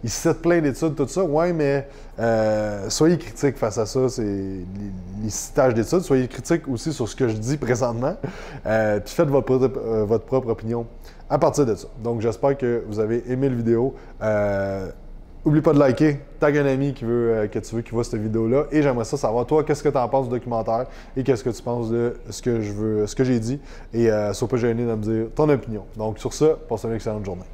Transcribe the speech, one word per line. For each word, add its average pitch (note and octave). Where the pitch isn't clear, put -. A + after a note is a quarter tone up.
il A#2+
cite E3
plein E3+
d'études, D3
tout C#3
ça. F3+
Ouais, E3
mais, C#3
euh, G#2+
soyez D#3+
critique -
face A2
à A2+
ça, C3
c'est A#2+
les, F#2+
les A2
citages C3
d'études. A#2
Soyez C3
critique -
aussi C#3
sur A#2+
ce -
que B2+
je A2
dis A#2+
présentement. B2
Euh, G#2+
puis -
faites D#3+
votre, C3+
euh, A2+
votre G#2+
propre B2+
opinion A#2
à D3
partir C#3+
de A2
ça. -
Donc, A#2
j'espère C3+
que A#2+
vous G#2+
avez A#2+
aimé C3
la B2
vidéo. A#2
Euh, G2
Oublie D3+
pas D#3+
de C#3+
liker, C#3+
tag D3
un C#3+
ami C#3
qui A#2+
veut, A#2
euh, G#2+
que A2
tu G#2
veux A#2
qu'il A2+
voit A#2
cette A#2
vidéo-là. A2+
Et D3+
j'aimerais A#2+
ça D3
savoir, A#2+
toi, D3+
qu'est-ce D3
que D#3
t'en B2+
penses C3
du A#2+
documentaire A#2
et C3+
qu'est-ce A#2+
que B2+
tu A2
penses A#2+
de A#2
ce -
que A#2
je G#2
veux, G#2+
ce -
que C3
j'ai B2+
dit. B2
Et, A2+
euh, G#2
sois A#2+
pas B2+
gêné A#2
de A#2
me G#2+
dire A2
ton D3+
opinion. A2+
Donc, A2
sur -
ce, D#3
passe A2
une A2+
excellente G#2+
journée. F#2